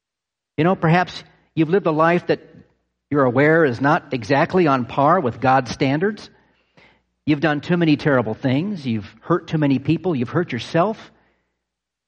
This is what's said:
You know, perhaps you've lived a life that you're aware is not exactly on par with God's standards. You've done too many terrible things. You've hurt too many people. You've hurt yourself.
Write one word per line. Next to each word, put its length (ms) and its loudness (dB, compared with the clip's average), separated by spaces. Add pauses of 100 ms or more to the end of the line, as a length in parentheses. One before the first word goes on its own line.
(560)
You 80 0
know, 100 2
perhaps 480 0 (320)
you've 160 0
lived 160 0
a 60 0
life 340 2
that 140 -2 (720)
you're 140 2
aware 400 4
is 160 -2
not 320 0
exactly 540 0
on 200 0
par 340 2
with 200 -6
God's 300 0
standards. 580 -4 (1000)
You've 140 0
done 200 0
too 160 -2
many 200 2
terrible 380 0
things. 500 -4
You've 360 -6
hurt 260 -2
too 120 -4
many 200 2
people. 380 -2
You've 120 -4
hurt 220 -4
yourself. 600 -4 (960)